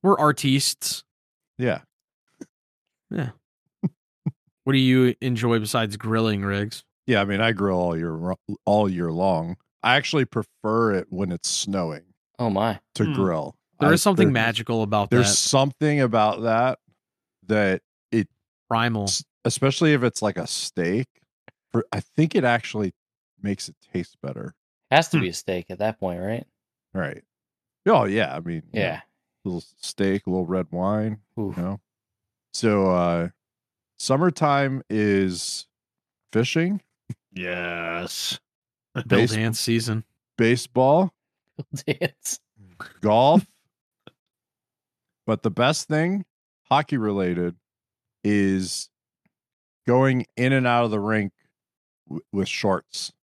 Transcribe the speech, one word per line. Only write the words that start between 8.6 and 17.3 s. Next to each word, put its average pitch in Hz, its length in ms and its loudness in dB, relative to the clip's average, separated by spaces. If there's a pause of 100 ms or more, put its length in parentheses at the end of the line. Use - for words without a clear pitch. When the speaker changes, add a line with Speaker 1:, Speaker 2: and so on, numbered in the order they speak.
Speaker 2:
all 104 240 2
year 87 240 -4
long. 87 420 -2 (260)
I 120 140 2
actually 143 300 0
prefer 110 680 -2
it 92 160 -2
when 92 220 -4
it's 87 180 -8
snowing 87 540 -4 (340)
Speaker 3:
Oh, 117 120 -2
my. 101 300 0 (160)
Speaker 2:
to 104 100 2
Speaker 4:
Hmm. 143 80 -2
Speaker 2:
grill. 87 420 -2 (240)
Speaker 1:
There 147 100 4
Speaker 2:
I, 160 40 8
Speaker 1:
is 170 80 4
something 185 260 4
Speaker 2:
there, 135 60 2 (120)
Speaker 1:
magical 113 380 -2
about 104 260 0
Speaker 2:
there's 120 200 4
Speaker 1:
that. 98 60 2
Speaker 2:
something 143 680 2
about 110 400 2
that 117 380 0 (680)